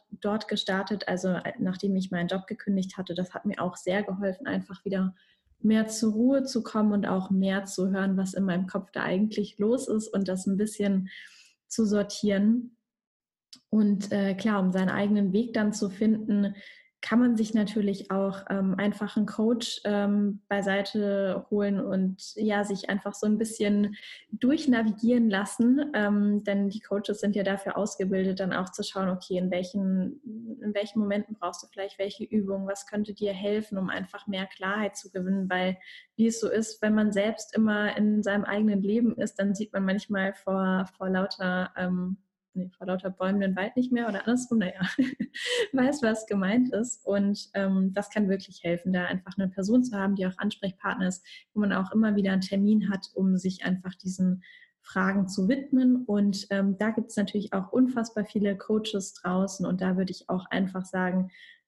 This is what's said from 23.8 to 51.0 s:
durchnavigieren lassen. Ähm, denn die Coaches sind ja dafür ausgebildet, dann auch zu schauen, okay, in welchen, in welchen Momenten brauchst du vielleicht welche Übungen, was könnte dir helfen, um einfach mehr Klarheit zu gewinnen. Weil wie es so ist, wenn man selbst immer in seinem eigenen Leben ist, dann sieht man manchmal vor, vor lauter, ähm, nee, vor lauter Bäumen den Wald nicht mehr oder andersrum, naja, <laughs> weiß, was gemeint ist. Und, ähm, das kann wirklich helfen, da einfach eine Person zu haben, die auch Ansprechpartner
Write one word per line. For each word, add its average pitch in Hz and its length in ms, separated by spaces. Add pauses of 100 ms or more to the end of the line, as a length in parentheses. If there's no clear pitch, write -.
durchnavigieren 233 960
lassen. 240 640
Ähm, 208 480
denn 202 280
die 208 100
Coaches 202 400
sind 202 160
ja 196 80
dafür 196 320
ausgebildet, 190 640
dann 185 120
auch 185 180
zu - 120
schauen, 190 280
okay, 185 280
in 180 120
welchen, 190 720 (400)
in 208 140
welchen 208 240
Momenten 208 400
brauchst 175 240
du - 60
vielleicht 196 320
welche 202 240
Übungen, 196 420
was 196 200
könnte 208 280
dir 202 180
helfen, 208 460
um 190 120
einfach - 360
mehr 196 200
Klarheit 202 500
zu - 140
gewinnen. 190 380
Weil 185 300 (380)
wie 226 100
es 226 140
so 208 80
ist, - 340
wenn 214 120
man 214 180
selbst 208 420
immer 208 420
in 214 280
seinem 196 200
eigenen 202 380
Leben 220 340
ist, - 220
dann 202 160
sieht 208 180
man 196 120
manchmal 196 500
vor, 190 640
vor 190 120
lauter, 185 680
ähm, 180 420 (400)
nee, 185 180
vor 190 100
lauter 185 240
Bäumen 190 300
den 190 160
Wald 196 200
nicht 254 160
mehr 240 160
oder 196 120
andersrum, 240 380
naja, 185 220 (180)
<laughs> 440 720
weiß, 269 300
was 220 240
gemeint 208 460
ist. 233 340
Und, 202 480
ähm, 190 400
das 202 160
kann 214 180
wirklich 190 340
helfen, 175 300
da 180 140
einfach 185 320
eine 190 100
Person 208 360
zu 233 120
haben, 196 200
die 190 100
auch 185 100
Ansprechpartner 190 720